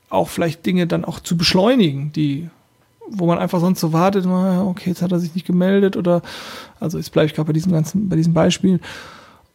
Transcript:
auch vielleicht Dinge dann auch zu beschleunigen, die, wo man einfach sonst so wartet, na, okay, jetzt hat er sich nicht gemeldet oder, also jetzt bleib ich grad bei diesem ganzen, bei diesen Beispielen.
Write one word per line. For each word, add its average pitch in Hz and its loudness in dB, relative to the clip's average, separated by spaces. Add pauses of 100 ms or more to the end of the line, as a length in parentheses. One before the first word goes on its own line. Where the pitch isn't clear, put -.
(120)
auch - 0
vielleicht 254 -4
Dinge 180 2
dann 170 -2
auch - -8
zu - -4
beschleunigen, 175 2
die, 151 -2 (580)
wo 190 -4
man 170 2
einfach 180 -2
sonst 180 2
so 160 0
wartet, 185 2
na, 185 2
okay, 185 -4
jetzt 170 -6
hat 180 0
er 175 2
sich 170 -4
nicht 180 -4
gemeldet 190 2
oder, 175 2 (580)
also 160 -4
jetzt 160 -8
bleib 160 2
ich 156 -4
grad 156 -2
bei 156 0
diesem 170 0
ganzen, 180 0
bei 175 -2
diesen 165 2
Beispielen. 175 2 (760)